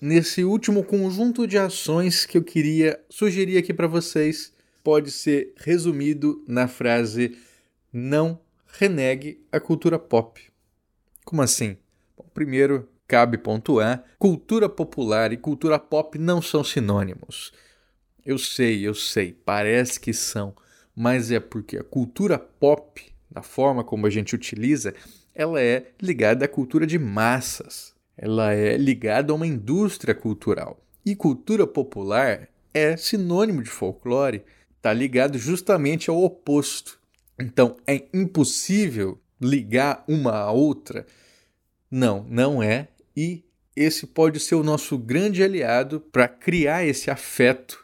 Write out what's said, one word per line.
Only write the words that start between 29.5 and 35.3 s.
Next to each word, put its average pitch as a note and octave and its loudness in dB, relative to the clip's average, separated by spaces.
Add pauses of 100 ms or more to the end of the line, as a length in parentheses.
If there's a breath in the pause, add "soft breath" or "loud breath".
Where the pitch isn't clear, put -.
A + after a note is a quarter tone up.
cultural. - -6 (180)
E G3+ -2
cultura F#3+ 0
popular G#2+ -2 (240)
é D#3 2
sinônimo F3+ -2
de G#2+ -14
folclore, B2 -4 (360 soft breath)
tá A2 0
ligado C3 0